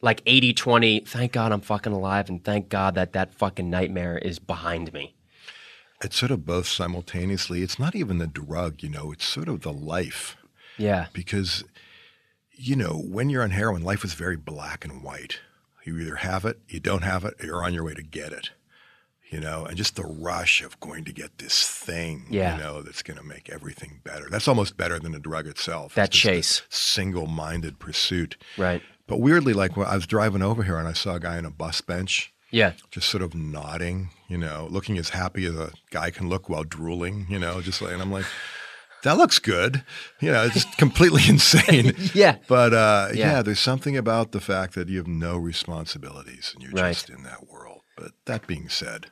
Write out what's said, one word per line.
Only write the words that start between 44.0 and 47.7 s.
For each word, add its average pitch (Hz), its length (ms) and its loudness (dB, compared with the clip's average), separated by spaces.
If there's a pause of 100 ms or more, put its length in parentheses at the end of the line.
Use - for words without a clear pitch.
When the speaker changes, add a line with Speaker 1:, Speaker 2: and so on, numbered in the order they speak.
Speaker 2:
the 101 80 -2
fact 95 360 -2
that 90 120 -4
you 95 120 -2
have 82 80 -6
no 85 280 -2
responsibilities 80 1160 -8
and 64 100 -20
you're 65 100 -16
Speaker 1:
Right. 90 200 2
Speaker 2:
just - 160 -6
in 65 140 -18
that - 260 -18
world. - 320 -20 (160)